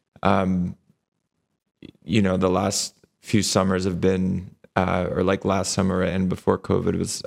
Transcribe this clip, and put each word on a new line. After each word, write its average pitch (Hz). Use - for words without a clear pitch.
Um, 92
you 104
know, 92
the 92
last 95
few -
summers 95
have 95
been, 92
uh, 90
or, -
like, 95
last 95
summer 92
and 92
before 92
covid 92
was, -